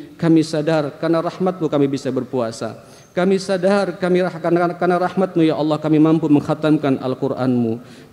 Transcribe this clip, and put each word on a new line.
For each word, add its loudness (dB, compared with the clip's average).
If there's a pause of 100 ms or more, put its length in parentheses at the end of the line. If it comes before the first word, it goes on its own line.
(140)
Kami 4
sadar, -2
karena 0
rahmat-Mu -4
kami 2
bisa -4
berpuasa. -6 (320)
Kami 2
sadar, 0
kami 2
rah-, -6
karena, 0
karena 0
rahmat-Mu, 0
ya 0
Allah, 0
kami 2
mampu 4
mengkhatamkan 2
Al-Quran-Mu. -2 (280)